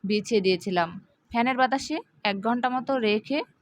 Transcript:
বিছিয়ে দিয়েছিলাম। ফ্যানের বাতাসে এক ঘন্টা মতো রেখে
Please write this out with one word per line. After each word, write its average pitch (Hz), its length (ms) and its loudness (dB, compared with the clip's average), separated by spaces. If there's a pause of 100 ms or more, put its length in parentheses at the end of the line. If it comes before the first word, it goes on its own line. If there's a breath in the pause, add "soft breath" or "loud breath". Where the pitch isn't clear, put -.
বিছিয়ে 208 360 2
দিয়েছিলাম। 180 480 2 (420)
ফ্যানের 240 280 0
বাতাসে 269 380 0 (280)
এক 202 160 0
ঘন্টা 240 280 0
মতো 254 300 -2
রেখে 214 400 0 (240)